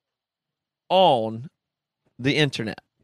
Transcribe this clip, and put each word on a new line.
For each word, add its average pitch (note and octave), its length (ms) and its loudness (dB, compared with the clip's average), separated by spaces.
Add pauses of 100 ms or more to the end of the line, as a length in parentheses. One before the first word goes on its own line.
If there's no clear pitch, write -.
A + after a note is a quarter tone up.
(880)
on C3 600 2 (680)
the C3 160 0
internet? C3 440 -2 (240)